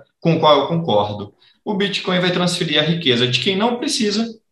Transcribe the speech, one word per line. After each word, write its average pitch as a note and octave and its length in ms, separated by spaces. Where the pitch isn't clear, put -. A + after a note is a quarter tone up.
com E3 160
o - 40
qual D3+ 200
eu C#3 80
concordo. G#2 640
O G#3 80
Bitcoin F#3+ 460
vai F3 120
transferir F3 480
a D3+ 40
riqueza B2 440
de B2 120
quem G3 160
não A#3 220
precisa A3 500